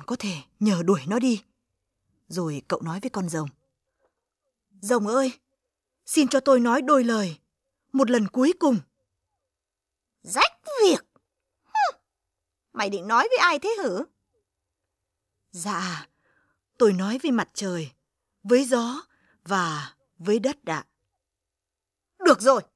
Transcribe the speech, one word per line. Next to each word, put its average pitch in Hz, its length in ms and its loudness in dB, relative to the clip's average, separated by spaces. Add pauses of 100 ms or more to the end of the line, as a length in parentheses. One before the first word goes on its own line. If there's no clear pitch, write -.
có 247 100 -6
thể 190 200 -6 (240)
nhờ 196 240 2
đuổi 175 220 2
nó 208 120 -2
đi. 240 240 0 (840)
Rồi 160 400 -6
cậu - 140 -4
nói 165 180 -8
với 254 100 -8
con 190 180 -6
rồng. 156 200 -4 (1300)
Rồng 208 260 -2
ơi, 254 260 0 (720)
xin 294 220 2
cho 269 120 2
tôi 269 200 4
nói 240 220 2
đôi 262 220 4
lời, 208 320 -2 (600)
một 262 140 2
lần 220 180 2
cuối 269 300 2
cùng. 262 200 2 (1400)
Rách 254 300 -2 (300)
việc. 359 220 4 (600)
Hừ, 807 340 -2 (760)
mày 208 180 -6
định 196 180 -8
nói 254 200 2
với 508 100 0
ai 339 200 2
thế 427 240 -4
hử? 220 220 -4 (1500)
Dạ, 175 580 -8 (680)
tôi 214 140 6
nói 196 300 -4
với 302 100 0
mặt 214 220 0
trời, 175 360 -6 (520)
với 247 220 4
gió 247 380 -2 (420)
và 165 500 -4 (240)
với 208 200 0
đất 208 260 -4
ạ. 156 220 -8 (1400)
Được 320 160 6
rồi, 240 220 4 (140)